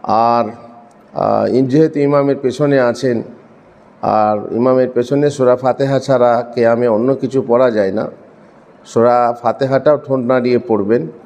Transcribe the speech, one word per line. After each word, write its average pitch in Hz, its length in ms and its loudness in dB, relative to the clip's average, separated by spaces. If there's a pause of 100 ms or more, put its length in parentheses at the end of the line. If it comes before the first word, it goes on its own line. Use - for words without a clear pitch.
আর, 117 420 0 (680)
আহ, 107 400 0
ইন-, 131 120 2
যেহেতু 156 340 0
ইমামের 143 360 0
পেছনে 139 440 0
আছেন, 120 420 -2 (800)
আর 107 520 0
ইমামের 127 360 2
পেছনে 143 400 0
সূরা 123 260 0
ফাতিহা 135 420 -2
ছাড়া 120 560 0
কেয়ামে 117 340 2
অন্য 117 260 0
কিছু 131 320 -4
পড়া 123 240 2
যায় 101 220 0
না, 110 160 -4 (800)
সূরা 120 560 2
ফাতিহাটাও 131 540 0
ঠোঁট 135 240 -4
নাড়িয়ে 123 380 0
পড়বেন। 113 480 0 (180)